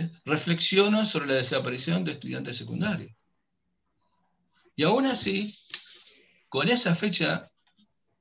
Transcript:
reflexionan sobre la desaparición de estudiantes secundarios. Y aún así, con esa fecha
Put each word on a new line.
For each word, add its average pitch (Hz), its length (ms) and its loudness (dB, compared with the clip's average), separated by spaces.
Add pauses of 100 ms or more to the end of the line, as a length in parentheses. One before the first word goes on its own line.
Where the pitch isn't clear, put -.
(260)
reflexionan 190 800 2
sobre 147 220 -2
la 135 80 2
desaparición 131 680 -2
de 151 100 -4
estudiantes 127 440 -8
secundarios. 170 560 -6 (1600)
Y 135 60 -4
aún 233 240 4
así, 208 500 -2 (920)
con 156 200 0
esa 240 280 4
fecha 165 500 0 (760)